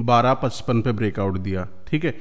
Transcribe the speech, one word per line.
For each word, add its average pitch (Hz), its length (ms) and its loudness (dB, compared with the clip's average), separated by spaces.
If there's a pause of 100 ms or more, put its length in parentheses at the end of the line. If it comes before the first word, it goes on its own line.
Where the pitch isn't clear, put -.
बारह 120 340 4
पचपन 123 480 0
पे 123 100 0
ब्रेकआउट 98 460 0
दिया, 92 300 -4 (200)
ठीक 156 180 -2
है। 151 160 0